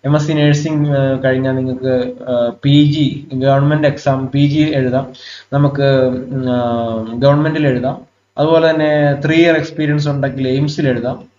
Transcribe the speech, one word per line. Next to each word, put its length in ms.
എം 100
എസ് 120
സി 60
നഴ്സിംഗ്, 560
ആ, 260
കഴിഞ്ഞാൽ 400
നിങ്ങൾക്ക്, 580
ആ, 280
പി 60
ജി 640
ഗവൺമെന്റ് 540
എക്സാം 400
പി 120
ജി 360
എഴുതാം, 380
നമുക്ക്, 300
ഉം, 420
ആ, 640
ഗവൺമെന്റിൽ 540
എഴുതാം. 340
അതുപോലെ 320
തന്നെ 560
ത്രീ 100
ഇയർ 200
എക്സ്പീരിയൻസ് 540
ഉണ്ടെങ്കിൽ 380
എയിംസിൽ 400
എഴുതാം. 360